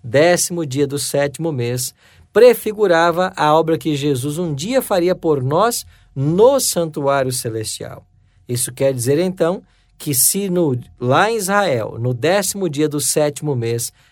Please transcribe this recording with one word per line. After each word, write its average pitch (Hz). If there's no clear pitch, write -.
décimo 165
dia 139
do 139
sétimo 143
mês, 123
prefigurava 190
a 151
obra 160
que 156
Jesus 143
um 165
dia 226
faria 185
por 151
nós 185
no 185
santuário 139
celestial. 113
Isso 123
quer 135
dizer, 131
então, 185
que 143
se 196
no, 170
lá 147
em 233
Israel, 180
no 123
décimo 185
dia 151
do 147
sétimo 147
mês, 117